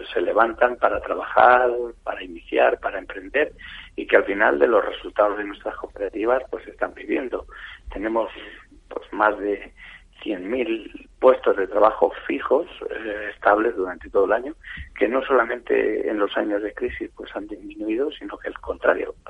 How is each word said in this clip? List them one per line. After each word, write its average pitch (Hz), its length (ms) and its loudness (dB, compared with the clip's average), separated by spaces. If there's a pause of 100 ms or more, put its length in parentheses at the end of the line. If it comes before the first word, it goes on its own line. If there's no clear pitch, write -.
(120)
se - 100 -2
levantan 113 560 2
para 113 220 0
trabajar, 120 680 4 (340)
para 104 200 -8
iniciar, 123 560 0
para 101 180 -6
emprender 98 560 -4 (420)
y - 120 -8
que 113 100 4
al 101 80 6
final 104 320 2
de 143 100 6
los 110 160 4
resultados 101 540 0
de 104 60 -6
nuestras 101 320 -8
cooperativas 107 720 -2
pues - 180 -10
están - 280 -6
viviendo. 104 500 -4 (480)
Tenemos 110 380 -4 (580)
pues - 240 -10
más 107 240 4
de 101 340 -4 (520)
cien 92 260 -6
mil 113 580 -4 (120)
puestos 127 360 6
de 98 120 0
trabajo 104 440 4 (140)
fijos, - 400 0 (240)
eh, 107 460 -8
estables 107 400 2
durante 92 340 -6
todo 98 160 4
el 95 80 2
año, 123 220 -2 (420)
que 107 100 2
no 131 160 0
solamente 117 840 0
en 107 80 -2
los 101 180 0
años 107 280 -2
de 104 100 -6
crisis - 420 -6
pues - 200 -14
han 101 120 -8
disminuido, 107 640 -4
sino 101 220 -12
que - 120 -12
al - 120 -10
contrario, - 540 -2 (160)